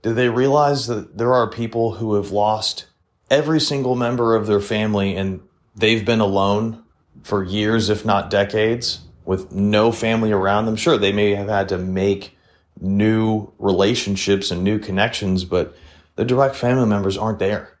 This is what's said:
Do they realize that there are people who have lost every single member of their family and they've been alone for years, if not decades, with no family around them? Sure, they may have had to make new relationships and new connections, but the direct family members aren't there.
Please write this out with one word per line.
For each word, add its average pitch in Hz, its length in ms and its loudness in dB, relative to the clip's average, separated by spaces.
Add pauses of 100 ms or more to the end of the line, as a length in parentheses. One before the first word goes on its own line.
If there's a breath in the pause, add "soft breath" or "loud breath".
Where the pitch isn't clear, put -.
Do 117 120 -2
they 123 140 2
realize 135 580 2
that 104 320 -8
there 120 160 2
are 117 160 2
people 113 440 -4
who 107 200 -2
have 101 160 -2
lost 104 560 -2 (420)
every 151 320 2
single 131 360 -2
member 120 400 0
of 104 100 0
their 104 140 2
family 101 560 -2
and 95 240 -4 (340)
they've 110 320 0
been 113 140 2
alone 101 640 0 (400)
for 101 180 -2
years, 104 480 0
if 104 140 -2
not 101 260 0
decades, 107 680 0 (240)
with 95 260 -4
no 104 400 2
family 113 400 0
around 101 360 2
them? 110 100 -2
Sure, 151 200 2
they 101 160 2
may 104 220 2
have 101 140 -4
had 98 220 0
to 95 60 -2
make 95 640 -2 (420 soft breath)
new 107 760 0
relationships 98 920 0
and 87 100 -4
new 104 160 0
connections, 95 640 -2
but 87 320 -2 (380 loud breath)
the - 100 -2
direct 135 300 2
family 123 320 0
members 98 320 0
aren't 107 220 -4
there. 98 400 -4